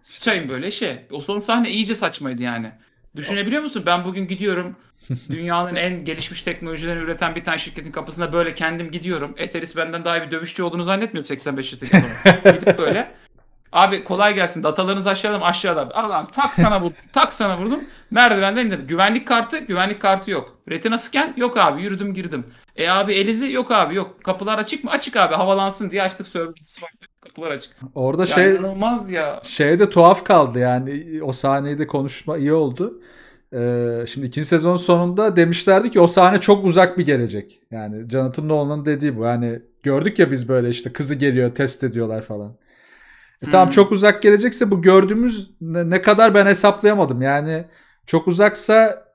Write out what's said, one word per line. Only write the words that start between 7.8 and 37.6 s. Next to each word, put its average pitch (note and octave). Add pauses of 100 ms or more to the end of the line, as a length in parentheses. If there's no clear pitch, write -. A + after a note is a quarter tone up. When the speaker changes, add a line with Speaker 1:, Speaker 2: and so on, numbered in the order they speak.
Speaker 1:
kapısına D#3
böyle E3
kendim E3
gidiyorum. D#3+
Eteris E3
benden E3
daha E3+
iyi D#3+
bir C#3
dövüşçü E3+
olduğunu F3
zannetmiyor G3
seksen C#3
beş C3
yaşındaki B2+
adamın. F3
Speaker 2:
<laughs> -
Speaker 1:
Gidip F#3
böyle. F3+ (600)
"Abi F#3+
kolay G3+
gelsin. -
Datalarınız F#3+
aşağıda G3+
mı?" E3
"Aşağıda F3
abi." B2
"Al G#3+
abi D#3
tak C#4
sana G#3+
vurdum. E3+
<laughs> -
Tak -
sana G3
vurdum. A3+ (320)
Merdivenden G#3+
indim." E3+
Güvenlik F#3+
kartı, A#3
güvenlik G3
kartı F#3+
yok. - (120)
Retina A3
scan C#4+
yok B3
abi. D#3+
Yürüdüm G3
girdim. E3 (300)
"E E3
abi G3
elizi?" A3
"Yok B3+
abi F3+
yok. -
Kapılar G3
açık C4
mı?" -
"Açık C#4
abi. E3
Havalansın G3
diye G3
açtık F#3+
server. E3 (680)
Kapılar D#3+
açık." - (200)
Speaker 2:
Orada C#3
Speaker 1:
Ya F#3
Speaker 2:
şey, F#3
Speaker 1:
inanılmaz G3
ya. D#3
Speaker 2:
şey D#3
de G3+
tuhaf F3+
kaldı C3
yani. C#3
O C3+
sahneyi C#3
de D3
konuşma C#3+
iyi D3
oldu. D#3+ (520)
Ee, A#2+
şimdi C#3
ikinci D3+
sezon E3+
sonunda F3
demişlerdi F#3+
ki G#3
o E3+
sahne F#3
çok G3
uzak F3+
bir B2+
gelecek. A#2 (100)